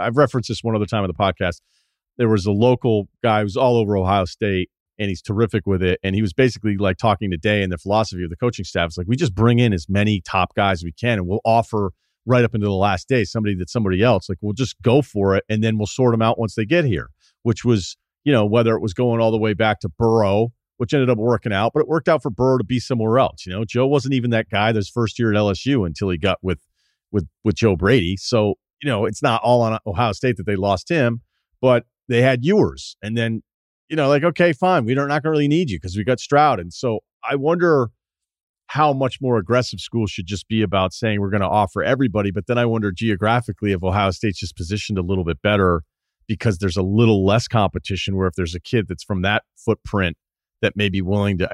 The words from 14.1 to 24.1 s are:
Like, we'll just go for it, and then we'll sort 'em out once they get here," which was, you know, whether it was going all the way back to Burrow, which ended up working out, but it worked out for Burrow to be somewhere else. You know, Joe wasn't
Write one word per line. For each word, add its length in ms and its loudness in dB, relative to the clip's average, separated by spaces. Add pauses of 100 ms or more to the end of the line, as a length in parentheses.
Like, 120 -6
we'll 120 -4
just 300 -6
go 180 4
for 340 0
it, 140 0
and 140 0
then 160 0
we'll 80 -2
sort 260 2
'em 80 2
out 160 2
once 160 -4
they 120 -2
get 200 2
here," 240 -2 (320)
which 240 -2
was, 320 0 (280)
you 60 2
know, 140 4
whether 300 2
it 60 -2
was 120 -4
going 280 0
all 100 2
the 80 0
way 140 0
back 260 0
to 100 -6
Burrow, 600 2 (260)
which 160 -6
ended 160 2
up 80 2
working 340 0
out, 220 0
but 60 0
it 80 0
worked 200 -2
out 140 4
for 80 -4
Burrow 280 2
to 60 0
be 160 -2
somewhere 400 0
else. 260 -2
You 80 -10
know, 120 -6
Joe 220 0
wasn't 260 0